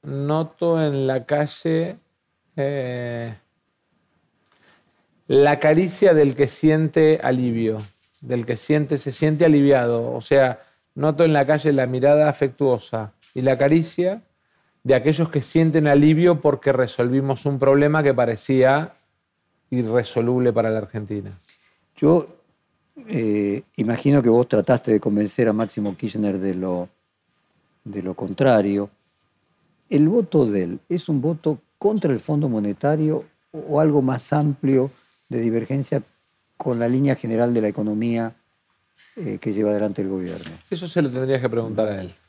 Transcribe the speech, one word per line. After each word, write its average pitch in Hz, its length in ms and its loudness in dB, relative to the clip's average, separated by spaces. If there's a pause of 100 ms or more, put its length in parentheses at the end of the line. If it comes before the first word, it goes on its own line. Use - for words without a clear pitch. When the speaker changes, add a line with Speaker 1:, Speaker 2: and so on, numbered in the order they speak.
Speaker 1:
Noto 156 760 -2
en 139 260 0
la 131 180 -2
calle, 160 720 -4 (580)
eh, 123 800 -6 (1900)
la 143 320 4
caricia 175 540 2
del 143 220 4
que 135 120 0
siente 156 760 2
alivio, 117 580 -2 (420)
del 123 240 -6
que 117 120 -4
siente, 147 400 -2
se - 140 -8
siente 156 340 0
aliviado. 127 680 4
O 120 80 -8
sea, 131 400 2 (340)
noto 151 280 0
en 160 100 4
la 143 120 2
calle 151 280 0
la 131 120 2
mirada 143 440 4
afectuosa 127 840 -2 (240)
y 131 60 -6
la 131 160 2
caricia 165 640 0 (600)
de 131 120 4
aquellos 151 340 0
que 143 120 -2
sienten 160 460 2
alivio 156 540 4
porque 143 300 0
resolvimos 127 720 0
un 139 140 -2
problema 143 420 4
que 143 120 2
parecía 131 800 2 (760)
irresoluble 120 840 0
para 110 200 0
la 110 80 -2
Argentina. 101 580 -10 (580)
Speaker 2:
Yo, 160 320 2 (800)
eh, 107 560 -2 (120)
imagino 123 480 0
que 120 60 4
vos 120 180 4
trataste 117 460 0
de 107 60 4
convencer 107 480 -2
a 107 60 0
Máximo 104 420 -4
Kirchner 101 440 -4
de 95 160 -4
lo, 90 340 -6 (960)
de 101 180 -10
lo 90 140 -8
contrario. 101 720 0 (1000)
¿El 151 200 4
voto 185 360 2
de 101 180 0
él 87 160 -6 (100)
es 175 180 -4
un 147 140 -2
voto 156 380 -4 (180)
contra 202 340 0
el 117 80 -2
Fondo 147 300 -2
Monetario 147 760 -2 (260)
o, 151 240 -8
o 147 40 2
algo 147 220 2
más 131 320 -4
amplio 135 560 0 (400)
de 123 100 -4
divergencia 117 600 -2 (560)
con 120 220 -4
la 117 80 0
línea 131 280 0
general 120 380 -2
de 117 80 0
la 107 80 0
economía, 110 640 -4 (840)
eh, 113 240 -8
que 107 140 -6
lleva 104 180 -2
adelante 104 300 -4
el 95 80 -4
gobierno. 87 420 -8 (180)
Speaker 1:
Eso 170 180 -8
se 165 140 -2
lo 143 80 0
tendrías 131 320 -4
que 127 80 -2
preguntar 110 380 -4
a 98 140 -6
él. 90 120 -14 (160)